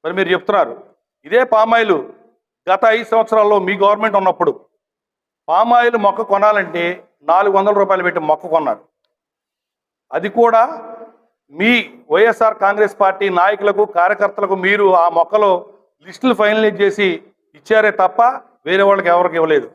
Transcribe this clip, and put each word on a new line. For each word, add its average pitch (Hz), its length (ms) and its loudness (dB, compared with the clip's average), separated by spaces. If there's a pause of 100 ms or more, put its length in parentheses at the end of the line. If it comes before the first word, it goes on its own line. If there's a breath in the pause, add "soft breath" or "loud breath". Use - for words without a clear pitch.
మరి 170 140 -6
మీరు 180 160 -2
చెప్తున్నారు, 180 400 -2 (520)
ఇదే 226 160 2 (120)
పామాయిల్ 220 420 2 (720)
గత 190 120 2 (140)
ఐదు 226 160 -6
సంవత్సరాల్లో 220 440 2 (100)
మీ 196 80 -2 (100)
గవర్నమెంట్ 208 360 0
ఉన్నప్పుడు 175 320 -2 (960)
పామాయిల్ 240 480 2 (100)
మొక్క 196 160 0 (100)
కొనాలంటే 196 520 0 (460)
నాలుగు 190 260 2
వందల 202 240 2
రూపాయలు 190 260 0
పెట్టి 170 220 -2
మొక్క 156 240 -2
కొన్నారు. 143 300 -2 (1300)
అది 185 120 -6 (100)
కూడా 226 240 4 (920)
మీ 202 200 0 (400)
వైఎస్ఆర్ 220 500 2
కాంగ్రెస్ 202 400 0
పార్టీ 196 240 -2 (140)
నాయకులకు, 202 420 0 (160)
కార్యకర్తలకు 202 580 -2 (100)
మీరు 202 200 2 (180)
ఆ - 20 2 (120)
మొక్కలో 202 320 0 (560)
లిస్టులు 233 340 -2
ఫైనలైజ్ 214 420 0
చేసి 202 260 0 (500)
ఇచ్చారే 214 320 0 (120)
తప్ప 185 180 0 (480)
వేరే 190 200 2
వాళ్ళకి 190 260 0
ఎవరికి 175 240 0
ఇవ్వలేదు. 156 360 0